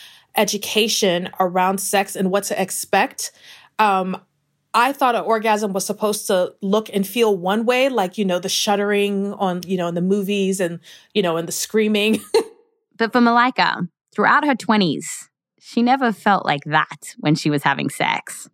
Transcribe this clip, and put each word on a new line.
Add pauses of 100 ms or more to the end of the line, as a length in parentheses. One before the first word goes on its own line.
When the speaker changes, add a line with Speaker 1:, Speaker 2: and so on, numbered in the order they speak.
(360)
Speaker 1:
education (100)
around
sex
and
what
to
expect, (480)
um, (540)
I
thought
an
orgasm
was
supposed
to
look
and
feel
one
way,
like,
you
know,
the
shuddering
on,
you
know,
in
the
movies
and, (360)
you
know,
and
the
screaming.
<laughs> (680)
Speaker 2:
But
for
Malika, (240)
throughout
her
twenties, (280)
she
never
felt
like
that
when
she
was
having
sex.